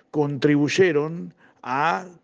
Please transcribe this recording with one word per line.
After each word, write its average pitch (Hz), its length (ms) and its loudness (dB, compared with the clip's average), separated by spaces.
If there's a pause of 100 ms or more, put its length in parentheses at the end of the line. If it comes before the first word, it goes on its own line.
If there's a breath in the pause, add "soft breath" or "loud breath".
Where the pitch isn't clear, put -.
contribuyeron 147 1300 0 (260 soft breath)
a 160 460 -2 (160)